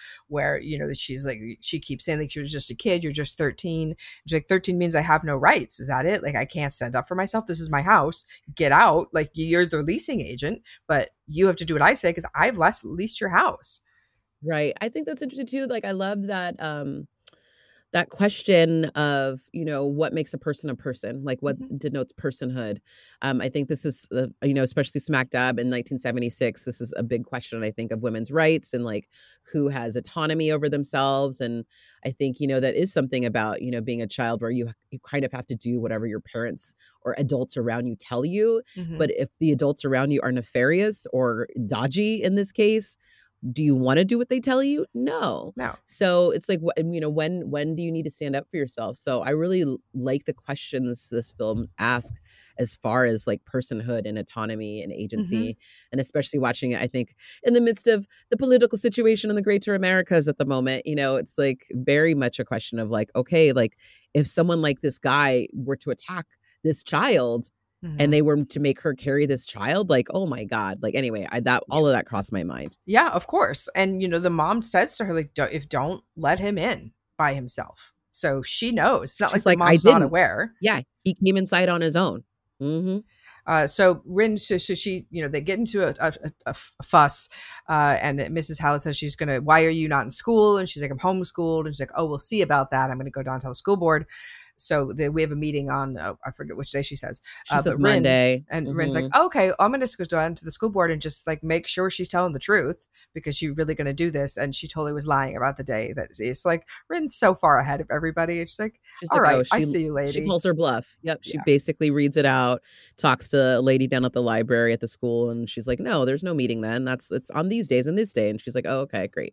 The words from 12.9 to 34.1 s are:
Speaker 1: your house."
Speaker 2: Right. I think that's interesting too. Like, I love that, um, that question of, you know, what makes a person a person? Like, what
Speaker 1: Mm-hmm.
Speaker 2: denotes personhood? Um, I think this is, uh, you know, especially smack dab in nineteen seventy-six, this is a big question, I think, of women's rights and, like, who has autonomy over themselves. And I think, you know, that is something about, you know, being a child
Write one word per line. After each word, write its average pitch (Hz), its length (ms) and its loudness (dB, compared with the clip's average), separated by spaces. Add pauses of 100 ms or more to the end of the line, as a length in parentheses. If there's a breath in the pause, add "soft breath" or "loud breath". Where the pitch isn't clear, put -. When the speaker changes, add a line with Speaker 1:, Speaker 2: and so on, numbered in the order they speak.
Speaker 1:
your 196 100 -2
house." - 500 0 (640)
Speaker 2:
Right. 151 380 0
I 220 80 -4
think 302 180 -6
that's 311 160 -8
interesting 262 240 -8
too. 269 220 -6
Like, 226 160 -4
I 196 80 -4
love 196 340 -4
that, 180 340 -6
um, 147 460 -6 (840 soft breath)
that 170 180 0
question 165 800 4
of, 139 500 0 (120)
you 165 120 -6
know, 143 200 -2
what 143 300 -2
makes 160 180 -4
a 151 60 -8
person 147 320 -6
a 123 60 -6
person? 135 480 -8
Like, 131 180 -4
what 139 180 -2
Speaker 1:
Mm-hmm. 262 140 -10
Speaker 2:
denotes 139 380 -4
personhood? 127 680 -6 (420 soft breath)
Um, 131 200 0
I - 80 0
think 139 200 -4
this 151 160 -4
is, - 280 -6
uh, 127 160 0 (160)
you 139 100 2
know, 135 80 2
especially 139 380 -2
smack 131 300 0
dab 127 280 0
in 123 120 -2
nineteen 123 280 -4
seventy-six, 120 640 -4
this - 160 -8
is 117 160 -10
a 113 60 -4
big 117 220 -4
question, 113 400 -8
I 107 80 -4
think, 113 180 -8
of 110 100 -6
women's 113 300 -4
rights 160 440 2
and, 120 100 -2
like, 107 240 -6 (440 soft breath)
who 143 160 0
has 120 280 -6
autonomy 156 560 -2
over 147 160 0
themselves. 139 720 0
And 117 240 -4 (400 soft breath)
I 131 80 -6
think, 135 260 -2
you 147 80 -2
know, 135 140 2
that 131 160 2
is 185 160 0
something 131 320 0
about, 110 360 -2
you 123 120 -6
know, 117 80 -4
being 117 220 -6
a 110 40 -6
child 117 340 -4